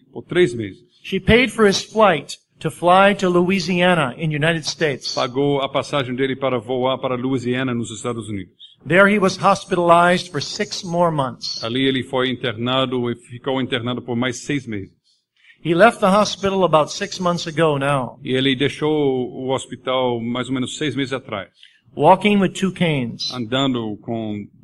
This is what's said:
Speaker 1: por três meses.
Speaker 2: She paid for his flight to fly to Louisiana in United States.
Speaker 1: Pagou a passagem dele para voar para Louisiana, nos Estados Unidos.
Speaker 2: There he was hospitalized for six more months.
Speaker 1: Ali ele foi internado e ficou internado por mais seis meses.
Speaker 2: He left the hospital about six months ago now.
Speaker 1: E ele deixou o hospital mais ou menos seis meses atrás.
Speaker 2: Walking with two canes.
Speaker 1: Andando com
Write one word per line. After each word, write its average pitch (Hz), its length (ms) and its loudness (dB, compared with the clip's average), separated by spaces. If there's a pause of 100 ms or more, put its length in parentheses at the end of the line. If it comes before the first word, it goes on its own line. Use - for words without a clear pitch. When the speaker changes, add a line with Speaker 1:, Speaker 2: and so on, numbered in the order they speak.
(120)
Speaker 1:
por 120 120 -14
três 170 300 2
meses. 107 300 -10 (180)
Speaker 2:
She - 180 -6
paid 226 320 4
for 220 160 2
his 196 140 2
flight 185 560 0 (220)
to 160 120 -4
fly 190 440 4
to 190 140 -2
Louisiana 175 880 2
in 156 160 -2
United 151 320 0
States. - 480 -4
Speaker 1:
Pagou 135 480 0
a 135 60 -2
passagem 131 480 -2
dele 131 200 0
para 131 240 -2
voar 127 380 -2
para 127 180 -4
Louisiana, 127 580 -2
nos 117 180 -6
Estados 113 380 -8
Unidos. 98 240 -10 (320)
Speaker 2:
There 180 220 6
he 208 120 2
was 185 180 0
hospitalized 175 960 2
for 147 100 -4
six - 420 -8
more 170 280 0
months. 135 520 -6
Speaker 1:
Ali 123 220 -2
ele 131 180 2
foi 127 260 -2
internado 123 840 -2
e 117 40 -4
ficou 131 460 -6
internado 123 400 -4
por 123 140 -6
mais 120 220 -2
seis 143 280 -6
meses. 101 280 -10 (720)
Speaker 2:
He 165 80 0
left 214 260 6
the 208 80 2
hospital 190 560 2
about 156 280 4
six - 280 -8
months 175 280 -2
ago 156 300 2
now. 139 460 -2
Speaker 1:
E 127 100 -2
ele 131 220 2
deixou 139 340 -2 (400)
o 131 240 -4
hospital 127 680 -2
mais 120 260 -4
ou 131 60 -4
menos 127 240 -6
seis 147 180 -4
meses 131 180 -4
atrás. 110 360 -8 (460)
Speaker 2:
Walking 190 420 6
with 185 160 2
two 185 200 -2
canes. 143 600 -2
Speaker 1:
Andando 120 680 -2
com 107 460 -6 (160)